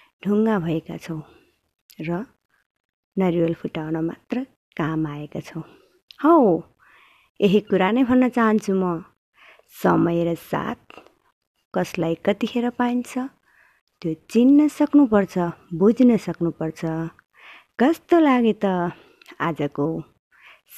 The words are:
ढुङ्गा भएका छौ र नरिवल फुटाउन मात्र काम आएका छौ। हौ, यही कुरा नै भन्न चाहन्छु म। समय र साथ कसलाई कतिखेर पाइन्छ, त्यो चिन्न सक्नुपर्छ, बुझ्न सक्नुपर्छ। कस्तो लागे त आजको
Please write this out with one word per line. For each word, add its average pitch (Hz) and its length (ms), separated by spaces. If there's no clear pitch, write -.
ढुङ्गा 208 340
भएका 165 380
छौ 160 240
र 170 240
नरिवल 170 360
फुटाउन 160 440
मात्र 175 460
काम 156 300
आएका 147 320
छौ। - 200
हौ, 262 400
यही 202 180
कुरा 190 320
नै 247 120
भन्न 254 260
चाहन्छु 214 460
म। 180 280
समय 170 400
र 170 120
साथ 165 400
कसलाई 175 420
कतिखेर 233 540
पाइन्छ, 247 480
त्यो 160 120
चिन्न 269 540
सक्नुपर्छ, 269 680
बुझ्न 226 440
सक्नुपर्छ। 160 640
कस्तो 330 400
लागे 247 340
त 185 380
आजको 151 640